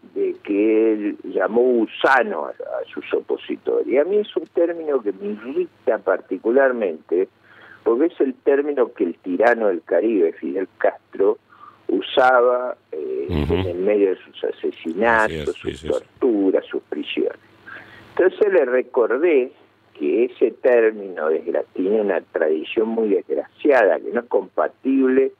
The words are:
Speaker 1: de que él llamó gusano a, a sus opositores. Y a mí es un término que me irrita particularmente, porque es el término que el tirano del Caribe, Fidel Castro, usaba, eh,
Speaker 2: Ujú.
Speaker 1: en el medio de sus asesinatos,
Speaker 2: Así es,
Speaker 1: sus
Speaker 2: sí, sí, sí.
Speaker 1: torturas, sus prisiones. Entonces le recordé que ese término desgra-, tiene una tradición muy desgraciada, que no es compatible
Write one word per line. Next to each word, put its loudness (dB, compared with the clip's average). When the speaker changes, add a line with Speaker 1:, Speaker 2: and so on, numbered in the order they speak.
Speaker 1:
de -4
que 2
él -4
llamó -2
gusano 0
a, -10
a -10
sus -10
opositores. -4
Y 2
a 2
mí -2
es -4
un -6
término -2
que -4
me -10
irrita -6
particularmente, -2
porque 2
es -6
el 0
término 0
que 0
el -4
tirano 2
del -2
Caribe, 2
Fidel -6
Castro, -2
usaba, 2
eh, -6
Speaker 2:
Ujú. -2
Speaker 1:
en -2
el -6
medio 2
de -4
sus -14
asesinatos, 0
Speaker 2:
Así -6
es, -8
Speaker 1:
sus -6
Speaker 2:
sí, -6
sí, -10
sí. -12
Speaker 1:
torturas, 0
sus -8
prisiones. -6
Entonces 2
le 6
recordé 2
que 0
ese 0
término 2
desgra-, -2
tiene 0
una 0
tradición -2
muy -2
desgraciada, 2
que -10
no -2
es -14
compatible 0